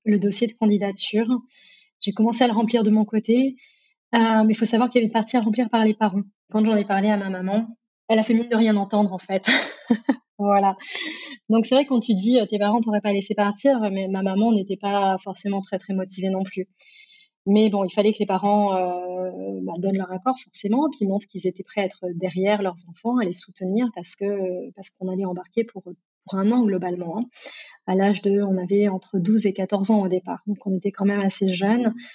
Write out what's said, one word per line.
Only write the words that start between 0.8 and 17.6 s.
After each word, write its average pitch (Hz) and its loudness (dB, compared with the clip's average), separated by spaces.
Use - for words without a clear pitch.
J'ai 196 -2
commencé 226 2
à - 6
le 233 -2
remplir 226 2
de 214 4
mon 214 6
côté, 233 2
euh, 226 4
mais 220 4
il - 0
faut 226 0
savoir 233 2
qu'il 240 4
y - 4
avait 214 2
une 220 -4
partie 226 0
à 233 4
remplir 220 0
par 226 2
les 214 4
parents. 202 0
Quand 214 2
j'en 220 4
ai 202 0
parlé 202 0
à 208 2
ma 196 -4
maman, 190 -2
elle 220 4
a 220 2
fait 233 0
mine 233 0
de 233 0
rien 220 4
entendre, 202 0
en 185 -8
fait. 196 -4
<laughs> - -2
Voilà. 202 2
Donc, 220 4
c'est 254 0
vrai, 277 4
quand 269 0
tu 226 0
dis, 220 2
euh, « 208 2
Tes 208 -2
parents 208 2
t'auraient 214 0
pas 208 -2
laissé 202 -4
partir », 208 2
mais 190 -4
ma 190 -4
maman 196 2
n'était 196 0
pas 196 0
forcément 196 -8
très, 190 -8
très 196 -8
motivée 190 -4
non 190 -2
plus. 190 -8
Mais 214 4